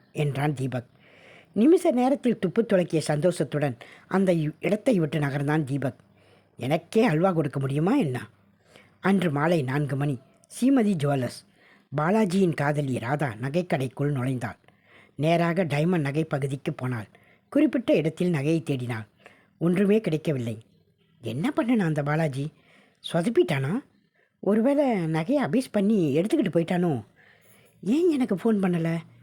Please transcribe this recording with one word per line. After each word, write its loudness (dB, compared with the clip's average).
என்றான் -2
தீபக். -6
நிமிஷ 4
நேரத்தில் 0
துப்பு -2
துளக்கிய 2
சந்தோஷத்துடன் 0
அந்த 2
இ-, -2
இடத்தை 0
விட்டு 0
நகர்ந்தான் 0
தீபக். -4
"எனக்கே 0
அல்வா 2
கொடுக்க -2
முடியுமா 0
என்ன?" 0
அன்று 2
மாலை 2
நான்கு -2
மணி, -2
சீமதி 2
ஜுவல்லர்ஸ். -2
பாலாஜியின் 2
காதலி 0
ராதா -2
நகைக்கடைக்குள் -2
நுழைந்தாள். -4
நேராக 2
டைமண்ட் 0
நகை -2
பகுதிக்கு -4
போனாள். -6
குறிப்பிட்ட 2
இடத்தில் 0
நகையை 0
தேடினாள். -6
ஒன்றுமே 2
கிடைக்கவில்லை. -4
என்ன -6
பண்ணுனா 0
அந்த -2
பாலாஜி? -2
சொதப்பிட்டானா? 0
ஒருவேளை 2
நகையை 0
அபேஸ் -2
பண்ணி 2
எடுத்துக்கிட்டு 0
போயிட்டானோ? 0
"ஏன் 2
எனக்கு 0
ஃபோன் 0
பண்ணல?" 0